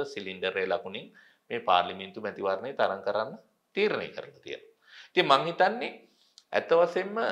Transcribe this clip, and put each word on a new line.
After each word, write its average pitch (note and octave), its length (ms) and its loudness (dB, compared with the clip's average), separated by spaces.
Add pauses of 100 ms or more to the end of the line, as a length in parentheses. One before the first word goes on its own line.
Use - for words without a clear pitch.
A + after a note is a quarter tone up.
සිලින්ඩරේ F#2+ 600 -4
ලකුණින් F#2+ 400 -4 (440)
මේ A#2 100 -4
පාර්ලිමේන්තු F#2 600 2
මැතිවරණය G2 520 -4
තරඟ G2 320 0
කරන්න A2 280 -2 (440)
තීරණය C#3 320 0
කරලා - 320 -14
තියෙනවා. - 320 -14 (340)
ඉතින් F3 200 2
මං C#3 180 6
හිතන්නේ F#3+ 480 0 (560)
ඇත්ත - 240 -2
වශයෙන්ම F3+ 440 2 (160)